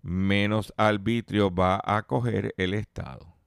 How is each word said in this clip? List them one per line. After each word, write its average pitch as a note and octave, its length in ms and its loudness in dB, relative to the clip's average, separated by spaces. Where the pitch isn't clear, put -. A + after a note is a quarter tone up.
menos G2+ 720 0
arbitrio G#2 760 2
va F#2 280 2
a G#2+ 200 0
coger A2 560 -2
el F#2 160 -2
Estado. F2 600 -10